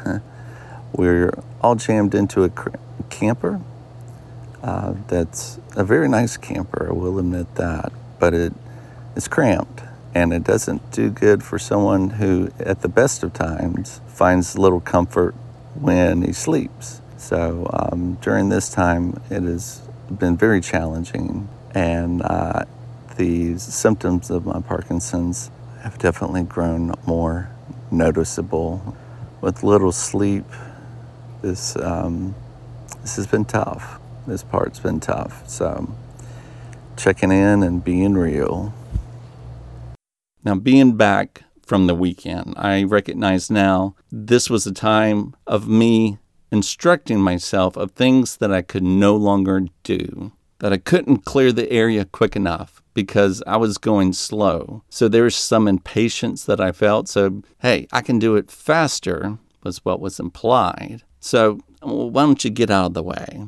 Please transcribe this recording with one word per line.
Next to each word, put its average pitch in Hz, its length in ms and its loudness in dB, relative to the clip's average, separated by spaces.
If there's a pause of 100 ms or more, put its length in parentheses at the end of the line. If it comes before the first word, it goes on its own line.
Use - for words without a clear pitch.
<laughs> - 880 -10
We're 87 400 2 (280)
all 120 140 4
jammed 110 380 2
into 98 300 2
a 87 60 4
cr-, - 280 -8 (320)
camper. 175 520 -2 (1000)
Uh, 92 320 -4 (140)
that's - 520 -4 (160)
a 101 80 0
very 135 240 4
nice 120 300 2
camper, - 520 -6
I 87 40 -2
will 90 260 -2
admit 90 360 -4
that, 85 360 -4 (280)
but 85 140 4
it, 85 200 0 (640)
it's - 120 -6
cramped, - 560 0 (300)
and 85 180 2
it 85 120 -2
doesn't - 480 0
do 110 180 0
good 104 340 4
for - 160 -6
someone 101 520 2
who, 95 380 0 (100)
at 95 220 -2
the - 60 -2
best - 360 2
of 85 100 -6
times, - 760 -4
finds 90 500 2
little 92 220 4
comfort 87 560 0 (400)
when 87 460 2
he - 100 -2
sleeps. - 680 -4 (160)
So, 85 560 -2
um, 90 480 -2
during 101 280 2
this 98 200 0
time, 87 600 0
it 95 140 -4
has 87 380 -6 (360)
been 87 200 2
very 104 240 4
challenging, 82 880 -4 (240)
and, 85 480 0
uh, 85 420 -2 (540)
the 85 400 0
symptoms 90 720 0
of 85 160 -2
my - 160 -4
Parkinson's 87 880 -4 (300)
have - 160 -12
definitely 90 460 -2
grown 85 500 -2 (120)
more 82 440 -2 (420)
noticeable. 82 1040 -2 (460)
With 95 220 -4
little 98 280 6
sleep, 101 540 -2 (960)
this, 95 360 -6
um, 87 560 -4 (680)
this - 160 -10
has 101 100 -4
been 110 180 2
tough. - 540 -6 (260)
This 95 180 -6
part's - 360 -2
been 90 200 -2
tough. - 480 -6
So, - 460 -4 (1040)
checking 95 340 2
in 98 320 6
and 87 200 0
being 92 300 2
real. 87 600 0 (1700)
Now, 101 120 0
being 127 400 8
back 101 480 2 (220)
from 95 220 4
the 87 80 4
weekend, 87 600 -4
I 98 260 0
recognize 98 680 -2
now 98 440 2 (160)
this 113 380 2
was 113 160 2
a 98 80 -6
time 107 640 2 (100)
of 110 220 -2
me 110 520 4 (320)
instructing 113 680 2
myself 92 560 0
of 98 160 -6
things 127 460 4
that 104 140 0
I 92 100 2
could 92 220 -4
no 101 320 4
longer 98 500 2 (180)
do, - 480 -4 (280)
that 104 120 0
I 95 60 2
couldn't 147 480 2
clear 131 260 4
the 113 200 -2
area 113 340 2
quick - 300 -2
enough 90 480 -4 (100)
because 98 540 2
I 107 100 0
was 110 200 2
going 95 360 2
slow. 104 760 -2
So - 180 2
there 117 160 6
was 117 120 4
some 110 320 2
impatience 110 800 -2
that 104 140 0
I 92 120 2
felt. 104 360 2
So, 98 360 0 (160)
hey, 104 320 0
I 120 100 0
can 120 180 0
do 110 160 4
it 104 160 0
faster 110 840 -2 (260)
was 95 220 -10
what 92 140 -2
was 95 200 -8
implied. 113 840 -2 (160)
So, 110 400 2 (220)
well, 117 280 -6
why 131 140 2
don't 143 200 4
you 113 60 0
get 113 200 0
out 95 180 2
of 87 60 -4
the 87 100 0
way? - 440 -6